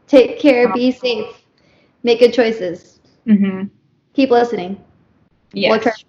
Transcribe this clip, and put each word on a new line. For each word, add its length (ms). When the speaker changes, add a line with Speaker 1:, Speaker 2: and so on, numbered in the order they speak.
Speaker 1:
Take 320
care. 320
Be 160
Speaker 2:
Awesome. 120
Speaker 1:
safe. 260
Make 160
good 140
choices. 680
Speaker 2:
Mm-hmm. 420
Speaker 1:
Keep 160
listening. 460
We'll 80
Speaker 2:
Yes. 200
Speaker 1:
try 100
to 160